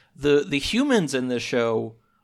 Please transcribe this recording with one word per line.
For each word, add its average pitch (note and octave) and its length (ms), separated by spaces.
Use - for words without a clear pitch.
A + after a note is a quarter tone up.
The, C#3+ 320
the C#3+ 120
humans A3 560
in B2+ 140
this A#2+ 140
show A2+ 540